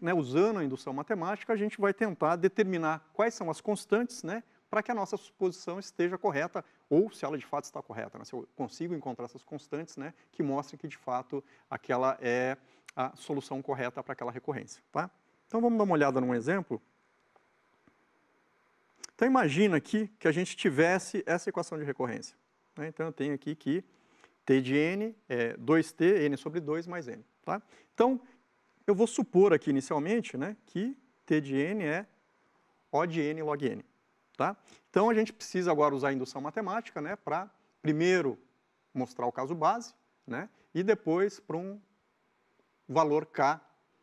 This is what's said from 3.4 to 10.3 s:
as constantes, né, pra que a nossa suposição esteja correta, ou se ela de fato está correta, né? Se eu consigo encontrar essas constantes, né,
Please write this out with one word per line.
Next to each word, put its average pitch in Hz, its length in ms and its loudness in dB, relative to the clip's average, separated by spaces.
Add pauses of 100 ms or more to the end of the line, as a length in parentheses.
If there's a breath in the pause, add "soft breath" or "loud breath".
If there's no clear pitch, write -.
as - 100 -8
constantes, 208 640 -2
né, 202 200 -6 (240 soft breath)
pra 214 140 0
que - 80 -8
a 240 60 0
nossa 202 200 -4
suposição 180 640 -6
esteja 175 400 -2
correta, 170 480 -2 (240 soft breath)
ou 196 220 4
se - 120 -12
ela 147 140 -4
de 127 80 -10
fato 143 200 -4
está - 140 -12
correta, 110 380 -10
né? 104 80 -16
Se - 80 -16
eu 120 220 -10
consigo 165 400 -6
encontrar 127 300 -8
essas - 180 -18
constantes, 151 520 -10
né, 147 200 -12 (160 soft breath)